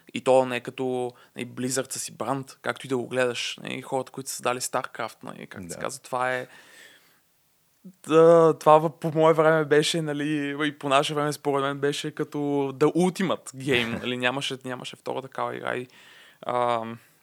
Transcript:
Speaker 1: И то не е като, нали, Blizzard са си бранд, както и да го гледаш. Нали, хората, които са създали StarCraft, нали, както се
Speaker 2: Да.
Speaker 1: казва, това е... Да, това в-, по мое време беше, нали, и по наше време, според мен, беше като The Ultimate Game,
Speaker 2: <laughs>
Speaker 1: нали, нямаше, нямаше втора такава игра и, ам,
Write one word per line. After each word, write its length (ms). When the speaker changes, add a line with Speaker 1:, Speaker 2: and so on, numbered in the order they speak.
Speaker 1:
И 60
то 260
не 100
е 40
като, 520
нали, 120
Blizzard 440
са 60
си 140
бранд, 500
както 240
и 20
да 80
го 100
гледаш. 560
Нали, 200
хората, 300
които 180
са 60
създали 240
StarCraft, 640
нали, 240
както 260
се 60
Speaker 2:
Да. 40
Speaker 1:
казва, 200
това 320
е... 120
Да, 540
това 180
в-, 120
по 240
мое 180
време 320
беше, 380
нали, 540
и 100
по 100
наше 260
време, 180
според 320
мен, 140
беше 320
като 280
The 240
Ultimate 580
Game, 440
Speaker 2:
<laughs> 20
Speaker 1:
нали, 160
нямаше, 480
нямаше 320
втора 260
такава 340
игра 200
и, 100
ам, 520